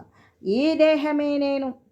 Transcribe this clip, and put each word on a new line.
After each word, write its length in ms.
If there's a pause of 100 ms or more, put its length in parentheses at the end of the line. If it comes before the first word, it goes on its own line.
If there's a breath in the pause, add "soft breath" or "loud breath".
(420 soft breath)
ఈ 200 (120)
దేహమే 640
నేను, 320 (220)